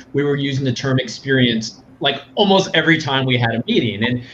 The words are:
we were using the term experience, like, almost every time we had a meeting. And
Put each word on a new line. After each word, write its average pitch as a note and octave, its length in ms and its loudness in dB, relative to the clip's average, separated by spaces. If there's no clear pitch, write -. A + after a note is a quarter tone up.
we C#3+ 120 0
were C#3+ 120 0
using C#3 280 -4
the C3 80 0
term C3 260 0
experience, B2 840 0
like, C#3+ 220 -2
almost F#3+ 380 4
every D#3+ 220 4
time C3+ 300 -2
we B2+ 100 2
had A#2 200 0
a A#2 100 -2
meeting. A#2 380 0
And B2 180 -2